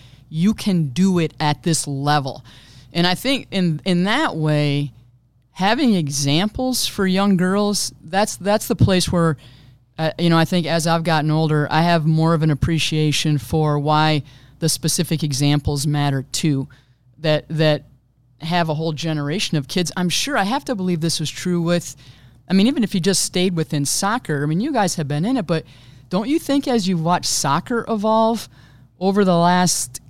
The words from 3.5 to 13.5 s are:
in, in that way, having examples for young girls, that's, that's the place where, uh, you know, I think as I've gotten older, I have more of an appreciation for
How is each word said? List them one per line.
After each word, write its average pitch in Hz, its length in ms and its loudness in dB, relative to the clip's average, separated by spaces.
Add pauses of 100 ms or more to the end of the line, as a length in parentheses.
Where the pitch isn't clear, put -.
in, 175 340 0
in 180 200 0
that 254 300 0
way, 147 580 0 (580)
having 226 420 2
examples 165 960 0
for - 180 -2
young 190 320 2
girls, 196 560 0 (100)
that's, 190 340 -2
that's 202 300 0
the 226 80 0
place 185 360 2
where, 165 260 2 (600)
uh, 160 200 -2
you 170 120 2
know, 165 80 4
I 160 80 4
think 180 200 0
as 160 220 0
I've 165 160 0
gotten 156 260 2
older, 151 400 2
I 160 140 2
have 170 220 2
more 160 280 4
of 156 80 0
an 160 80 2
appreciation 156 880 0
for 151 400 0